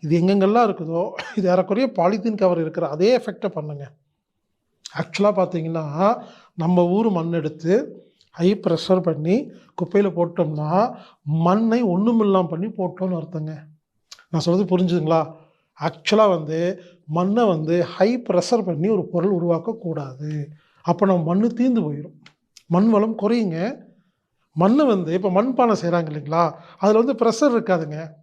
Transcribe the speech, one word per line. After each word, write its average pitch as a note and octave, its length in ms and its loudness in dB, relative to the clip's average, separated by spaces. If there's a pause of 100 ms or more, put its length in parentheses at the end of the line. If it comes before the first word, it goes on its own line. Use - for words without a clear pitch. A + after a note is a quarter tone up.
இது D3+ 180 -2
எங்கெங்கெல்லாம் G3+ 480 4
இருக்குதோ, E3+ 360 -4 (340)
இது G3 120 0
ஏறக்குறைய F#3+ 440 2
பாலித்தீன் G3+ 480 0
கவர் F3+ 200 2
இருக்கிற D#3+ 280 -4
அதே D#3+ 280 2
எஃபெக்டை G#3+ 400 -6
பண்ணுங்க. D3 280 -10 (1160)
ஆக்சுவலா G#3 380 0
பாத்தீங்கன்னா, E3 460 -2 (720)
நம்ம F3 340 2
ஊர் G#3+ 220 2
மண் E3+ 300 -2
எடுத்து D#3 340 -2 (600)
ஹை E3+ 180 2
ப்ரெஷர் F#3 460 0
பண்ணி E3 360 0 (400)
குப்பையில G3 340 0
போட்டோம்னா, D#3+ 600 -2 (760)
மண்ணை A3 380 2
ஒண்ணுமில்லாம G3 640 2
பண்ணி F3 220 -6 (100)
போட்டோம்னு F#3 400 -4
அர்த்தங்க. D#3 340 -10 (720)
நான் D#3+ 160 -2
சொல்றது F3+ 260 2
புரிஞ்சுதுங்களா? E3+ 520 2 (560)
ஆக்சுவலா G#3 500 2
வந்து D#3+ 300 0 (480)
மண்ணை F#3 400 0
வந்து D#3+ 280 0 (100)
ஹை - 340 0
ப்ரெஷர் F#3+ 500 0
பண்ணி E3 200 -2
ஒரு G#3 180 0
பொருள் F3 320 0
உருவாக்கக்கூடாது. D#3+ 920 -4 (540)
அப்ப F3 220 2
நம்ம F3+ 160 4
மண்ணு F3+ 240 0 (100)
தீந்து A#3+ 300 2
போயிரும், D3 300 -8 (500)
மண் F#3 240 4
வளம் A3 280 2
குறையுங்க. G#3 400 0 (1000)
மண்ணு G#3+ 300 4
வந்து F#3 260 0
இப்ப F#3 180 0
மண்பானை A#3+ 500 2
செய்றாங்க E3+ 300 -2
இல்லைங்களா, D3 320 -2 (360)
அதுல G#3+ 240 4
வந்து C4 120 0
ப்ரெஷர் A#3 400 2
இருக்காதுங்க. F3 440 -2 (240)